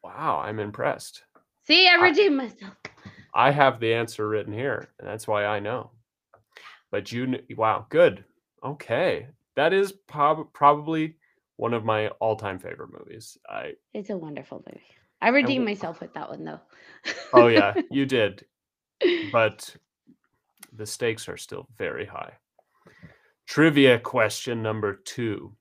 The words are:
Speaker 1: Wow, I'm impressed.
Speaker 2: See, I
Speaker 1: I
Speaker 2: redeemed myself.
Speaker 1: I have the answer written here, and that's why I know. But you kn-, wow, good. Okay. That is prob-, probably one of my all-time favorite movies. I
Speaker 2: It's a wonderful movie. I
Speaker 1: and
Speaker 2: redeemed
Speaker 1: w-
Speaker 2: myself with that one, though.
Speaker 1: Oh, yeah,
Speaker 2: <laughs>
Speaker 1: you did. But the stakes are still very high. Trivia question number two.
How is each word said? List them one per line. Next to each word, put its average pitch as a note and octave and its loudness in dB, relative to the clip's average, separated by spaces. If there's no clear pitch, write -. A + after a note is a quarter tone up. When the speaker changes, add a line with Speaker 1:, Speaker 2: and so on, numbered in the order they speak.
Speaker 1:
Wow, G#2 -4
I'm G#2+ -6
impressed. G#2+ -6
Speaker 2:
See, F4+ 6
I F4+ 8
Speaker 1:
I E4+ 6
Speaker 2:
redeemed E4+ 4
myself. G3+ -10
Speaker 1:
I C3 6
have C3+ 2
the A2+ 0
answer A2+ -4
written G#2+ -4
here, A#2+ -6
and G#2 -14
that's G#2+ -12
why G#2 0
I G#2 -2
know. G#2+ -8
But G2+ -6
you B2 -4
kn-, B2+ -4
wow, A2 0
good. D3 2
Okay. B2+ -4
That D#3 4
is G3 0
prob-, D3+ -2
probably D#3 2
one A#2 -2
of A2 -4
my G#2+ 0
all-time G#2+ -4
favorite E2+ -14
movies. - -20
I A1+ -10
Speaker 2:
It's G#3+ -12
a G3+ -8
wonderful D3 -14
movie. - -20
I - 2
Speaker 1:
and B3 4
Speaker 2:
redeemed B3+ 2
Speaker 1:
w- G#3 -2
Speaker 2:
myself F3 -10
with - -18
that D3+ -12
one, D3+ -14
though. D#3 -12
Speaker 1:
Oh, A#2+ 8
yeah, G#2 4
Speaker 2:
<laughs> - -12
Speaker 1:
you C3+ 0
did. G#2+ 0
But - 0
the G#2+ -12
stakes A2+ -4
are - -10
still - -16
very D#2 -8
high. - -14
Trivia C#3+ 6
question A#2 -2
number G#2+ -4
two. - -8